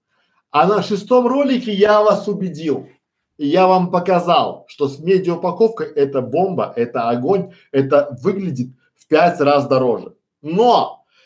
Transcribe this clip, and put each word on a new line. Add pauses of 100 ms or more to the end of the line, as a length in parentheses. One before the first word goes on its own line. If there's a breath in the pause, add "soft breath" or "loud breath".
(520)
А
на
шестом
ролике
я
вас
убедил. (500)
И
я
вам
показал,
что
с
медиаупаковкой
это
бомба,
это
огонь, (180 soft breath)
это
выглядит (260)
в
пять
раз
дороже. (280)
Но (200)